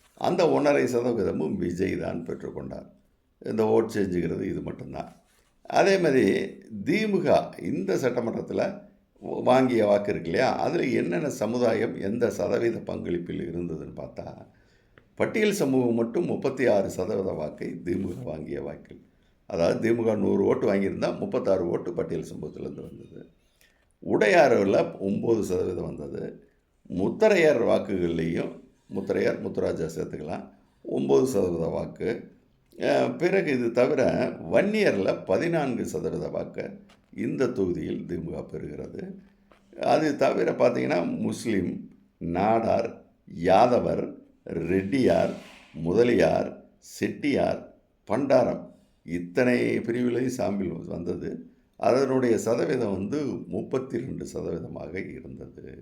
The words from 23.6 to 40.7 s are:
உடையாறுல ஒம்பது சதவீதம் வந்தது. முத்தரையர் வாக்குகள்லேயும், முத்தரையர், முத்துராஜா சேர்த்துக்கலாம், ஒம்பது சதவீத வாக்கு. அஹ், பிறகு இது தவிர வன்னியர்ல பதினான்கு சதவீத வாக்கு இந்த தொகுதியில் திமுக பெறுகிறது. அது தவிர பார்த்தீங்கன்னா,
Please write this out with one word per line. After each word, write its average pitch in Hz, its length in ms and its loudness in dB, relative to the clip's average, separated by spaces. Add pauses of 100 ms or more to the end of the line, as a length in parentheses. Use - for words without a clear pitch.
உடையாறுல 127 720 6 (240)
ஒம்பது 110 420 2
சதவீதம் 90 460 -2
வந்தது. 71 340 -10 (680)
முத்தரையர் 151 720 4
வாக்குகள்லேயும், 92 920 0 (360)
முத்தரையர், 101 520 -2
முத்துராஜா 95 460 -4
சேர்த்துக்கலாம், 80 600 -8 (380)
ஒம்பது 135 400 2
சதவீத 87 440 0
வாக்கு. 82 420 -4 (680)
அஹ், 127 380 0
பிறகு 170 360 2
இது 120 200 0
தவிர 135 280 4 (500)
வன்னியர்ல 160 760 2
பதினான்கு 135 600 0
சதவீத 82 420 -4
வாக்கு - 360 -6 (520)
இந்த 127 300 -2
தொகுதியில் 87 600 -2
திமுக 80 380 -8
பெறுகிறது. - 580 -12 (800)
அது 147 340 2
தவிர - 360 0
பார்த்தீங்கன்னா, 127 640 0